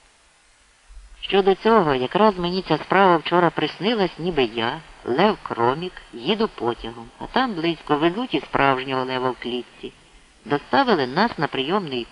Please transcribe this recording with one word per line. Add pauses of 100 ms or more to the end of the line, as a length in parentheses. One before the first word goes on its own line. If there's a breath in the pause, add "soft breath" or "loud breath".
(1200)
Щодо
цього,
якраз
мені
ця
справа
вчора
приснилась,
ніби
я, (240)
Лев
Кромік, (200)
їду
потягом, (100)
а
там
близько
везуть
і
справжнього
лева
в
клітці. (520)
Доставили
нас
на
прийомний